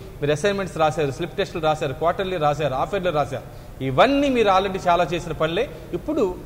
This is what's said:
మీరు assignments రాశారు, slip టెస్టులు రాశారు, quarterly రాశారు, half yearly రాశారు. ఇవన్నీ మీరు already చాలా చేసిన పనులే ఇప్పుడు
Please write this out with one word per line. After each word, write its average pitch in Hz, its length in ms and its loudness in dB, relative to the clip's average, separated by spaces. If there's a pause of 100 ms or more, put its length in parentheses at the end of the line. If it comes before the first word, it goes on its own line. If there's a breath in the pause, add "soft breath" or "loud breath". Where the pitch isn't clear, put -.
(220 loud breath)
మీరు 143 100 2
assignments 190 460 -2
రాశారు, 156 340 2
slip 170 260 -8
టెస్టులు 180 260 -2
రాశారు, 151 300 0
quarterly 180 440 0
రాశారు, 147 360 0
half 160 200 -2
yearly 180 180 0
రాశారు. 135 320 -2 (400 loud breath)
ఇవన్నీ 240 460 4
మీరు 233 200 4
already 190 380 2
చాలా 175 160 4
చేసిన 160 280 -4
పనులే 165 380 0 (240 loud breath)
ఇప్పుడు 190 420 -2 (100)